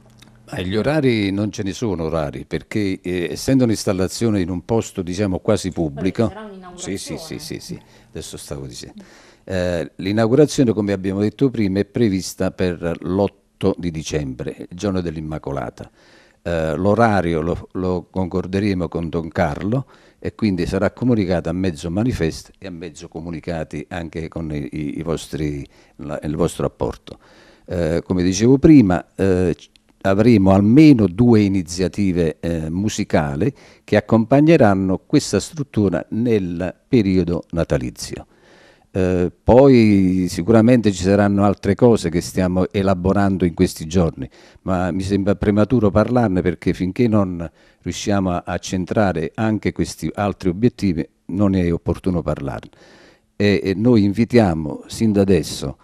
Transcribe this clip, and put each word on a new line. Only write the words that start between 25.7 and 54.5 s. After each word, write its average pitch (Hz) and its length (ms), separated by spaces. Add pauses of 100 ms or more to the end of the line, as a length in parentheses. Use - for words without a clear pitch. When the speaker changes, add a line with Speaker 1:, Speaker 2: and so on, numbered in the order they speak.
Speaker 1:
la, 71 260
il - 140
vostro 80 280
apporto. - 540 (460)
Eh, 85 400
come 90 180
dicevo 101 340
prima, 120 480 (100)
eh, 92 400 (460)
avremo 98 500
almeno 110 560
due 107 340
iniziative, 87 960
eh, 82 300
musicali 92 840 (300)
che - 140
accompagneranno 110 1080
questa - 360
struttura 104 680
nel 98 640 (140)
periodo 92 640
natalizio. 71 760 (640)
Eh, 90 400 (120)
poi 104 840
sicuramente 110 640
ci 90 120
saranno 101 400
altre 98 320
cose 107 340
che 85 120
stiamo 92 500
elaborando 95 720
in 85 80
questi 87 320
giorni, 78 420 (360)
ma 92 260
mi 92 140
sembra 98 320
prematuro 107 560
parlarne 107 500
perché 87 320
finché 92 340
non 92 400 (360)
riusciamo 95 480
a, 87 120
a 90 140
centrare 90 800
anche 110 380
questi - 420
altri 98 340
obiettivi 92 580 (180)
non 98 280
è 87 180
opportuno 85 520
parlarne. 69 480 (640)
E, 101 280
e 98 120
noi 110 300
invitiamo 95 800